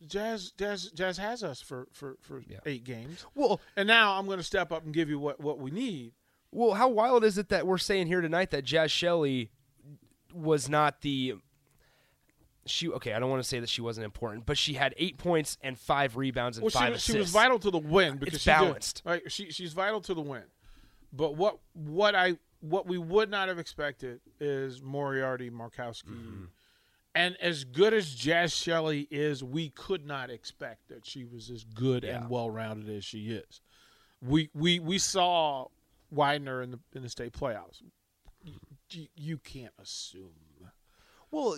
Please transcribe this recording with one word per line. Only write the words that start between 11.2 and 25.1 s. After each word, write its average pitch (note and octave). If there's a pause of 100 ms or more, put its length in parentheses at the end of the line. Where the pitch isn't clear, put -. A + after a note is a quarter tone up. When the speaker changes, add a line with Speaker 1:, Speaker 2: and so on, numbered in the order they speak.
Speaker 2:
she, -
okay, A#2+
I A2
don't B2+
wanna C3
say B2
that A#2
she -
wasn't A2+
important, A2
but D3
she D3+
had C3
eight E3+
points E3
and C3
five C#3
rebounds B2
and A2+
Speaker 1:
Well, A3
she C3
Speaker 2:
five A#2+
Speaker 1:
was, A#3+
she A#3
was G#3+
Speaker 2:
assists. F3
Speaker 1:
vital A#3
to G3
the F3
win D3+
because C#3+
Speaker 2:
It's D3+
Speaker 1:
she F3+
did, D#3
Speaker 2:
balanced. -
Speaker 1:
right? E3+
She, G3
she's E3+
vital G3
to F#3+
the D#3+
win. C#3 (720)
But D3
what, F#3+ (140)
what F3
I, F3+ (240)
what F3+
we F3+
would F#3+
not G3
have F3+
expected C#3 (180)
is C3+
Moriarty, C3+